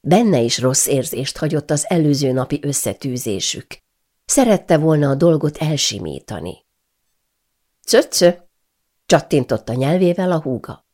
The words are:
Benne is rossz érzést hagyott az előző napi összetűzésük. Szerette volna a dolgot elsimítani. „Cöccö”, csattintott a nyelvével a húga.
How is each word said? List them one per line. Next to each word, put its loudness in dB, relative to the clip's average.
Benne 4
is 0
rossz 0
érzést -4
hagyott -4
az -2
előző 2
napi -2
összetűzésük. -6
Szerette 2
volna 2
a 0
dolgot 2
elsimítani. -6
„Cöccö”, 2
csattintott 0
a -6
nyelvével 0
a -2
húga. -8